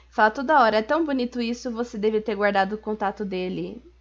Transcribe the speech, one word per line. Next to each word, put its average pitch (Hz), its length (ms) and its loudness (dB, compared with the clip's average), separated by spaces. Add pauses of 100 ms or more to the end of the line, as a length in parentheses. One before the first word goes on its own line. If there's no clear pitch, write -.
Fala 220 220 4
toda 277 300 4
hora, 214 160 4
"é 220 40 2
tão 294 240 0
bonito 247 360 -2
isso, 240 300 -4
você 233 260 -6
deve 214 220 2
ter 214 160 -4
guardado 196 380 2
o 214 40 -4
contato 214 460 -4
dele." 185 580 -6 (200)